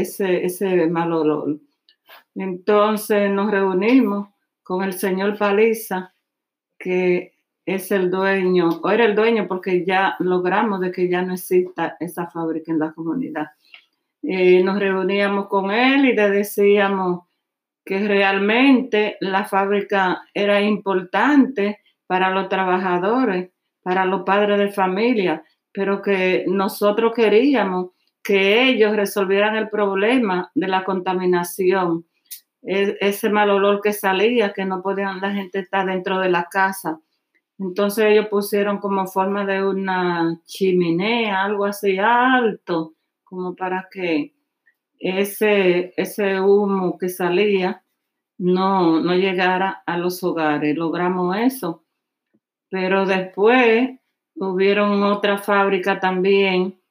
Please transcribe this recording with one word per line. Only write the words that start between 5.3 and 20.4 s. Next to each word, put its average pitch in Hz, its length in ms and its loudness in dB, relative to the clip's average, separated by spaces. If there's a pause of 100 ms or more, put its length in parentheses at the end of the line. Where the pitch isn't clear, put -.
Paliza, 208 760 0 (640)
que 180 560 -2 (320)
es 185 240 -6
el 185 180 2
dueño, 185 600 2 (160)
o 180 80 0
era 226 120 4
el 208 120 2
dueño 214 320 2
porque 180 360 -2
ya 190 360 0
logramos 185 600 0
de 180 120 -2
que 180 160 -2
ya 180 140 -2
no 185 120 -4
exista 180 640 -2
esa 170 300 -8
fábrica 160 420 -6
en 160 80 -2
la 156 140 -2
comunidad. 151 560 -6 (720)
Eh, 185 400 4
nos 196 160 0
reuníamos 196 720 0
con 196 240 -2
él 262 320 2
y 240 100 4
le 208 160 2
decíamos 196 920 0 (600)
que 196 220 -2
realmente 208 1120 2
la 190 260 -2
fábrica 196 760 0 (100)
era 202 280 2